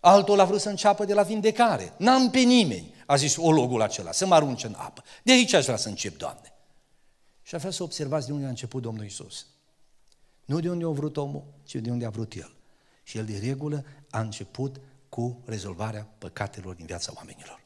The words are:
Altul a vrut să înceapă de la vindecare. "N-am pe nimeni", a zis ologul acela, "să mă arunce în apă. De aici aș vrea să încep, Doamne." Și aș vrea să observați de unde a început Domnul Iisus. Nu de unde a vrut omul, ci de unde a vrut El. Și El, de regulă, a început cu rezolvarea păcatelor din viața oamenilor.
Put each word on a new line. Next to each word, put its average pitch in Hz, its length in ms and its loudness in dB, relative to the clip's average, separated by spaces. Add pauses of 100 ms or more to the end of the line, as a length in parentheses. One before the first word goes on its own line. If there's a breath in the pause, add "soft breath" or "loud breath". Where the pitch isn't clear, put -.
Altul 196 400 8
a 190 40 8
vrut 196 160 0
să - 80 -4
înceapă 202 360 2
de 202 100 -4
la 202 80 4
vindecare. 208 720 0
"N-am 254 340 4
pe 262 80 2
nimeni", 220 560 4 (120)
a 143 100 2
zis 139 200 0
ologul 135 460 4
acela, 95 300 -4
"să 190 140 -2
mă 180 80 6
arunce 139 320 4
în 104 100 -10
apă. - 280 -16 (180 loud breath)
De 247 100 4
aici 247 200 6
aș 151 120 6
vrea 120 120 -2
să - 120 -6
încep, 101 300 -10
Doamne." - 340 -12 (920)
Și - 120 -18
aș 165 60 -6
vrea 180 120 -8
să 185 100 -6
observați 147 440 -6
de 139 60 -8
unde 143 140 -4
a - 20 -6
început 127 340 -8
Domnul 110 220 -8
Iisus. - 420 -16 (1000)
Nu 147 160 -4
de 165 100 -4
unde 175 140 -4
a 165 40 -2
vrut 151 280 -6
omul, 143 280 -8 (200)
ci - 100 -20
de 120 160 -6
unde 120 140 -4
a 113 60 -6
vrut 107 240 -8
El. - 180 -16 (500)
Și - 160 -12
El, 110 60 -6
de 110 140 -8
regulă, 139 460 -6 (260 soft breath)
a 110 100 -6
început 113 560 -8 (320 soft breath)
cu 120 360 -6
rezolvarea 104 640 -10 (100)
păcatelor 92 560 -12
din 82 120 -20
viața 85 300 -10
oamenilor. - 500 -20